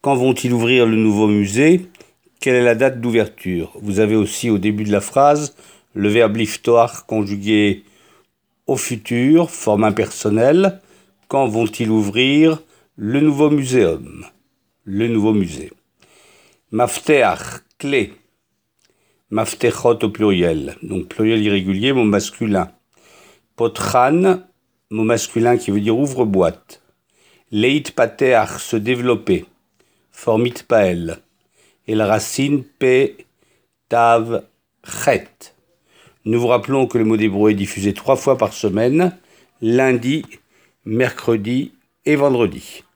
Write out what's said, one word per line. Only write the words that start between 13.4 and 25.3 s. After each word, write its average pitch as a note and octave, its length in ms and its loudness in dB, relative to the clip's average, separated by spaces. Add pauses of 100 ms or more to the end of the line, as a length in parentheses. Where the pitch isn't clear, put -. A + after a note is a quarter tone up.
muséum ? G2+ 760 0 (580)
Le G#2 240 -4
nouveau A2 240 0
musée. D#2+ 400 -4 (960)
Mafteach, A#2 920 0 (160)
clé. C#3 360 -2 (1160)
Maftechot A2+ 720 0
au A2 80 0
pluriel, F2 720 0
donc F2+ 260 -8
pluriel A2 340 0
irrégulier, G2+ 500 0
mot B2 120 2
masculin. G2+ 640 -2 (880)
Potran, D3 840 0 (500)
mot A2 140 -2
masculin A#2 520 0